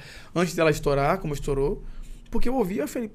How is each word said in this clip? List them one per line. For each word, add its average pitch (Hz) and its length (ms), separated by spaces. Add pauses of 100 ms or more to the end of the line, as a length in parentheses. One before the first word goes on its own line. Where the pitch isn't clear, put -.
(360)
antes 165 200
dela 160 160
estourar, 143 480
como 160 140
estourou. 143 500 (480)
Porque 247 180
eu 262 60
ouvi 202 200
e 254 40
eu 294 80
falei, 233 280